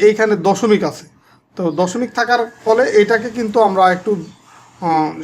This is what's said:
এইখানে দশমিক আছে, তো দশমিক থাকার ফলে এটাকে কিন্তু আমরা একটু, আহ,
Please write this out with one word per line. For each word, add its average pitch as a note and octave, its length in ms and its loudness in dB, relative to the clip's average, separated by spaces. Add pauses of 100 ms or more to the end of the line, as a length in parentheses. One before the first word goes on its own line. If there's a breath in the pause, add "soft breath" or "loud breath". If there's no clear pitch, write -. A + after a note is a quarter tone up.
এইখানে G#3+ 400 2
দশমিক F#3+ 440 0
আছে, - 200 -8 (520 soft breath)
তো G3 60 -8 (100)
দশমিক F#3 420 -4
থাকার A#3+ 260 0 (200)
ফলে A3+ 240 2 (140)
এটাকে A3 320 2
কিন্তু A3 300 -4
আমরা F#3+ 320 2
একটু, F3+ 200 -4 (720 soft breath)
আহ, D#3+ 280 -2 (140)